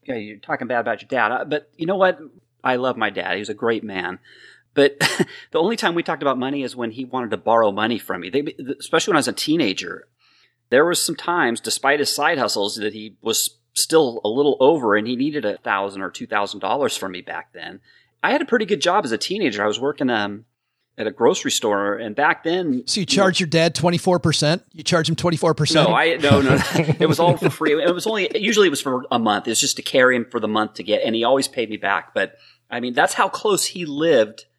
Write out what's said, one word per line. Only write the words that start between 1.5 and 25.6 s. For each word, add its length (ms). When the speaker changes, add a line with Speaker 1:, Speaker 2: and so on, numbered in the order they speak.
Speaker 1:
you 80
know 120
what? 220
I 140
love 200
my 120
dad. 260
He 40
was 100
a 40
great 300
man. 360
But 260
<laughs> 520
the 80
only 160
time 200
we 80
talked 180
about 160
money 260
is 120
when 160
he 140
wanted 260
to 60
borrow 340
money 280
from 220
me, 80
they, 260
especially 320
when 60
I 20
was 80
a 60
teenager. 760
There 160
was 180
some 120
times, 440
despite 400
his 140
side 240
hustles, 380
that 180
he 280
was 360
still 500
a 60
little 300
over 360
and 120
he 80
needed 300
a 120
thousand 440
or 100
two 160
thousand 320
dollars 380
from 140
me 100
back 320
then. 260
I 80
had 100
a 40
pretty 200
good 160
job 240
as 60
a 60
teenager. 460
I 40
was 120
working, 300
um, 360
at 100
a 40
grocery 380
store, 460
and 180
back 300
then 420
Speaker 2:
So 140
you 40
Speaker 1:
you 20
Speaker 2:
charge 340
Speaker 1:
know 60
Speaker 2:
your 40
dad 240
twenty-four 460
percent? 440
You 100
charge 260
him 60
twenty-four 400
percent? 340